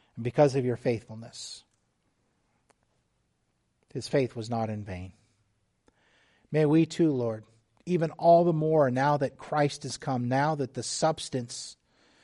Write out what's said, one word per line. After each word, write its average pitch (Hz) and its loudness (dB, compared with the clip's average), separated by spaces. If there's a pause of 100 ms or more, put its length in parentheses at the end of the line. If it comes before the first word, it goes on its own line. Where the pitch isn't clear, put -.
(160)
And 117 -10
because 135 2
of 131 0
your 120 0
faithfulness, - -8 (2250)
his 120 -10
faith 135 -2
was 113 -10
not 113 -4
in 107 -8
vain. 95 -12 (1400)
May 151 2
we 156 4
too, 160 2
Lord, 117 -4 (420)
even 165 -2
all 170 6
the 170 2
more 156 4
now 139 2
that 135 -4
Christ - -2
has 131 -10
come, 127 -4
now 143 0
that 139 -6
the 120 -8
substance - -4 (460)